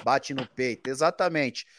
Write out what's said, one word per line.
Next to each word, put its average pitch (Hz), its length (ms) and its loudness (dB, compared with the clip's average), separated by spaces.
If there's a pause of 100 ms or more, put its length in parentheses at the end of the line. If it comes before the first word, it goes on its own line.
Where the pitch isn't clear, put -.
bate 135 320 2
no 131 140 -6
peito. 127 400 -4
Exatamente. 156 800 0 (120)